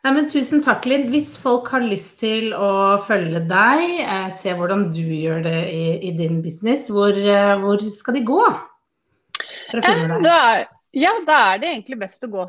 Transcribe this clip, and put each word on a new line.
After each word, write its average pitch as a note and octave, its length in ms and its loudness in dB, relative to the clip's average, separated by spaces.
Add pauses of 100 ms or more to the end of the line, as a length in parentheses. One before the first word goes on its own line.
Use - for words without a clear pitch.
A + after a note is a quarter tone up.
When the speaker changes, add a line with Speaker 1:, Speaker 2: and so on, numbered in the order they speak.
Speaker 1:
Nei, C4+ 100 2
men D4+ 120 2
tusen D4 380 0
takk, A#3 220 2
Linn. C4+ 240 2
Hvis D4 280 -2
folk B3 320 0
har C4+ 120 0
lyst G3+ 380 -4
til A3 340 -2
å G3 460 2
følge E3+ 480 -2
deg, C#4+ 540 2
eh, F#3+ 300 -4
se F3+ 220 -8
hvordan F3+ 380 -2
du E3 100 -6
gjør D#3+ 420 -4
det E3 280 -2
i, E3 380 -4
i - 20 -6
din E3 300 -2
business, A3 480 -4
hvor, G3+ 260 2
eh, G3+ 440 4
hvor G3+ 180 0 (160)
skal - 220 -6
de C#4 100 -2
gå D4+ 180 2 (1300)
for A3+ 80 -6
å A#3 60 0
finne G#4 200 4
Speaker 2:
Eh, A#4+ 40 0
Speaker 1:
deg? A4 160 0
Speaker 2:
da D4 320 6
er, D3+ 120 -2 (260)
ja, D#4 180 2 (160)
da B3 260 4
er G3 60 -2
det D#4 100 -4
egentlig C4 300 -8
best G3 240 -12
å A#3+ 80 -10
gå F#3 180 -6